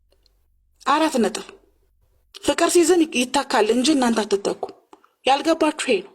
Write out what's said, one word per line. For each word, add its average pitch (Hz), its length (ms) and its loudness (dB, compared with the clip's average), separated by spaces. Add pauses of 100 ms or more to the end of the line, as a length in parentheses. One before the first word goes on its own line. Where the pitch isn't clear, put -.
(880)
አራት 302 300 0
ነጥብ። 208 300 -2 (1000)
ፍቅር 330 260 0
ሲዝን 339 320 4 (120)
ይታካል 247 560 0
እንጂ 247 200 0
እናንተ 240 320 2
አትተኩ። 202 420 -4 (600)
ያልገባችሁ 302 600 0
ይሄ 220 140 0
ነው። - 140 -18